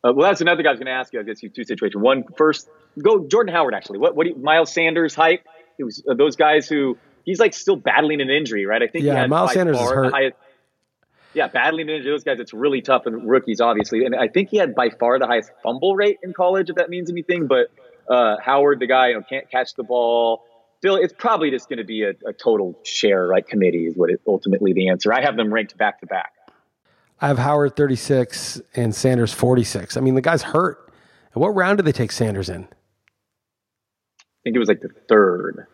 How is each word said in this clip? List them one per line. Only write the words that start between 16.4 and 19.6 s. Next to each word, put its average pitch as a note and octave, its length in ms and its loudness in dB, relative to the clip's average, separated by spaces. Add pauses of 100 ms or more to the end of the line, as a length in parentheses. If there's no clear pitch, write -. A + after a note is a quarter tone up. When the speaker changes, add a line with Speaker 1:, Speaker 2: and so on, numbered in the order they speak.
Speaker 1:
if E3 60 -6
that E3+ 140 -2
means F3 200 -8
anything. F3 380 -4
But, B2 220 2 (380)
uh, A#2 320 2
Howard, C#3 380 2
the B2 80 -4
guy, C3 220 4
you A#2+ 60 0
know, G#2+ 140 -6
can't C3+ 220 -10
catch B2+ 240 -4